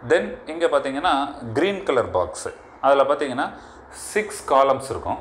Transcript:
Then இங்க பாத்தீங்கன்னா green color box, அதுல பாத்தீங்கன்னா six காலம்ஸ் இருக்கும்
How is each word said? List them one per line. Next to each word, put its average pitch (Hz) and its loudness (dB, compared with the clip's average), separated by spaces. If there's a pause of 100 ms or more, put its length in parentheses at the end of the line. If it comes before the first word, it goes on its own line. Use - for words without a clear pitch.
Then 185 2
இங்க 165 -2
பாத்தீங்கன்னா 143 0 (240)
green 185 0
color 117 0
box, 90 -2 (320)
அதுல 139 6
பாத்தீங்கன்னா 139 0 (380)
six - -6
காலம்ஸ் 135 4
இருக்கும் - -6